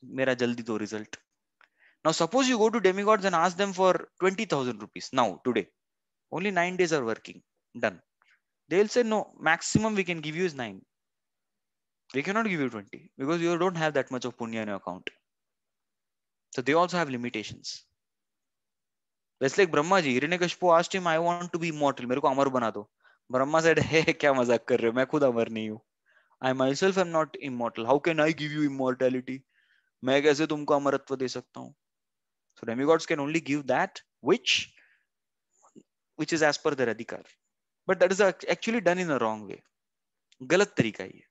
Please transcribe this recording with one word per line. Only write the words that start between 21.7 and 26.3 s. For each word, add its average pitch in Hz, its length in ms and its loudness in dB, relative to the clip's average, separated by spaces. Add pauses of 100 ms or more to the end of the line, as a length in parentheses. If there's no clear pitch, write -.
immortal. 139 380 -2
मेरे 135 80 -2
को 147 80 2
अमर 139 280 2
बना 120 140 0
दो." 104 180 -12 (480)
Brahma 147 300 2
said, 156 160 4 (100)
"Hey, 160 280 2
क्या 147 140 4
मजाक 120 340 2
कर 120 120 2
रहे 113 100 2
हो? 113 60 -2
मैं 131 100 2
खुद 143 180 0
अमर 117 240 2
नहीं 110 220 -6
हूँ। 107 100 -10 (640)